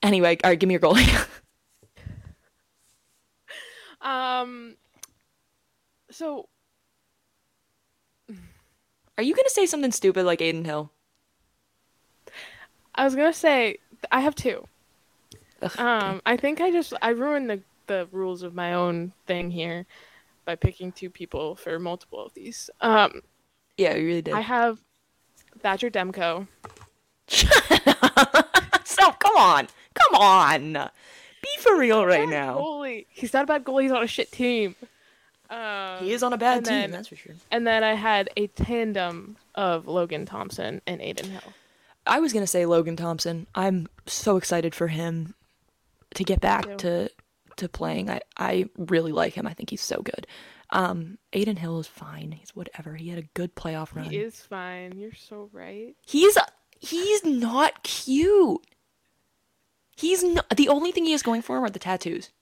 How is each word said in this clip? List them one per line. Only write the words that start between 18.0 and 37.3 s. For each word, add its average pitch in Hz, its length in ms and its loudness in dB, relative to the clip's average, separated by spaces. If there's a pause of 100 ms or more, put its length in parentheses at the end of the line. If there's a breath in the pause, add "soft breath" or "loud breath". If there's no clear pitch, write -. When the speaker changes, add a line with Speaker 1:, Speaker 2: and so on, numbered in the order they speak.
Speaker 2:
rules 185 300 -6
of 175 120 -14
my 175 200 -4
own 175 380 -2 (140)
thing 175 240 -4
here 170 360 -8 (580 soft breath)
by 170 100 -6
picking 185 380 -6
two 180 180 -14
people 156 460 -10
for 165 220 -8
multiple 175 460 -10
of - 100 -20
these. - 360 -16 (100)
Um, 220 420 2 (540)
Speaker 1:
Yeah, 175 200 2
you 156 100 -2
really 170 160 -2
did. 160 120 -6
Speaker 2:
I 214 60 -2
have 233 380 -2 (800)
Thatcher 202 320 -2
Demko. 185 560 -4 (440)
Speaker 1:
<laughs> - 380 -20
Shut - 540 6 (180)
up. - 840 4
So, - 260 6
come 427 240 4
on. 170 300 8 (280 soft breath)
Come 539 260 6
on. 156 520 8 (680 loud breath)
Be - 80 -10 (120)
for 427 180 6
real 233 220 6
Speaker 2:
He's - 20 4
not - 20 4
a - 20 2
Speaker 1:
right 160 220 4
Speaker 2:
bad - 20 -4
Speaker 1:
now. 139 280 -4
Speaker 2:
goalie. 285 520 -6
He's - 220 -10
not 269 120 2
a - 20 -10
bad 294 180 0
goalie. 269 180 0
He's 269 100 2
on 240 100 0
a 233 60 -2
shit - 240 -6
team. 233 420 -2 (760 loud breath)
Um, 202 540 -10
Speaker 1:
He 196 80 -2
is 240 120 -2
on 247 80 0
a 233 60 -4
bad 247 200 2
Speaker 2:
and 240 80 -4
Speaker 1:
team, 220 80 0
Speaker 2:
then, 202 160 -2
Speaker 1:
that's 180 180 -14
for - 80 -20
sure. - 180 -20 (160)